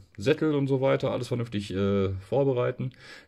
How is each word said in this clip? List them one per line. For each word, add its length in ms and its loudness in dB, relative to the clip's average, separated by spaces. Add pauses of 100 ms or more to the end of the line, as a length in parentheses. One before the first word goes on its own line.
(180)
Sättel 380 2
und 120 2
so 140 2
weiter, 300 2
alles 180 -4
vernünftig, 440 -4
äh, 420 2
vorbereiten. 760 0 (360)